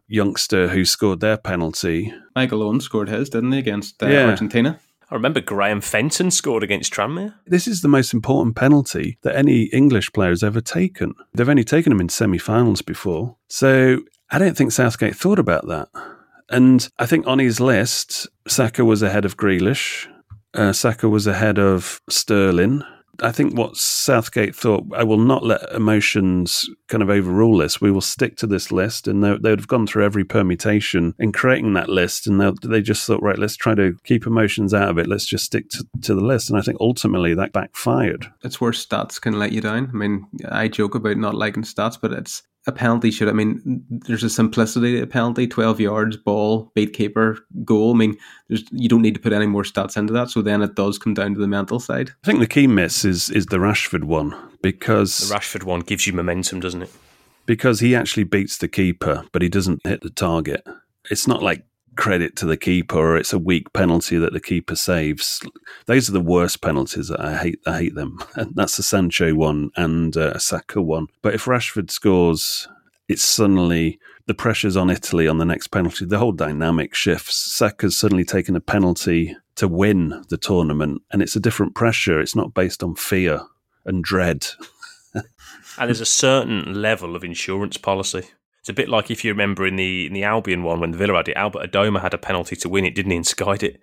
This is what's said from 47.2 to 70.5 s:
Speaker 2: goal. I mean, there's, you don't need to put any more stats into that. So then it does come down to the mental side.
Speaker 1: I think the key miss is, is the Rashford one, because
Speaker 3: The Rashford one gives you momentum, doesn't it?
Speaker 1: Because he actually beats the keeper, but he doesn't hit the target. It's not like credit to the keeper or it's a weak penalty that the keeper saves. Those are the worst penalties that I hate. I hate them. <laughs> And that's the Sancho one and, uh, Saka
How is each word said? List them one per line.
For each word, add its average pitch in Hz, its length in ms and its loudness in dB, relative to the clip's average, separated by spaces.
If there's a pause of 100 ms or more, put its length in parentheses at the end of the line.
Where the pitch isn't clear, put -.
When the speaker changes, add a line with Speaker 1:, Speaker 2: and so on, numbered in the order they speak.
Speaker 2:
goal. 110 280 4
I 120 40 6
mean, 107 200 2 (300)
there's, 110 240 -4
you 123 160 -2
don't 117 140 6
need 107 140 2
to - 40 -8
put 107 140 0
any 104 140 2
more 101 160 0
stats 98 340 -4
into 107 160 -2
that. 120 160 -2
So 113 120 -2
then 104 200 2
it 101 120 -2
does 101 240 -2
come 110 160 -4
down 101 200 -2
to 104 80 -4
the 101 60 0
mental 101 340 -2
side. 127 300 -6 (120)
Speaker 1:
I - 20 -4
think 208 140 2
the 117 80 2
key 143 200 4
miss 92 360 2
is, 92 280 0
is 95 160 0
the 98 100 0
Rashford 92 480 0
one, 76 280 -2 (280)
because 101 560 0 (100)
Speaker 3:
The 104 80 -2
Rashford - 300 -6
one 87 160 -4
gives 98 260 -4
you 95 60 -4
momentum, 90 480 -4
doesn't 90 220 -8
it? - 80 -18 (540)
Speaker 1:
Because 117 360 2
he 120 160 6
actually 113 260 -2
beats 98 340 -2
the 85 120 -4
keeper, 85 640 -2
but 87 80 0
he 87 80 0
doesn't 90 360 -2
hit 98 140 -4
the - 100 -12
target. 82 560 -4 (460)
It's - 160 -4
not - 160 0
like 87 220 -2 (300)
credit 90 400 -2
to 87 120 -4
the 80 100 0
keeper 90 400 -2
or 80 200 2
it's - 160 -2
a 95 40 0
weak 87 340 -2
penalty 85 460 0
that 82 160 0
the 80 80 -6
keeper 85 340 -4
saves. 78 640 -2 (460)
Those 120 240 2
are 98 40 -6
the 95 60 2
worst 87 400 2
penalties 73 500 -4
that 80 100 -6
I 76 180 -6
hate. 85 300 -4
I 82 100 -4
hate 87 160 -2
them. - 240 -8 (100)
<laughs> - 80 -18
And 104 200 -8
that's 98 220 -2
the - 40 -4
Sancho 87 540 0
one 76 400 0
and, 82 420 0
uh, - 220 -2
Saka - 420 -4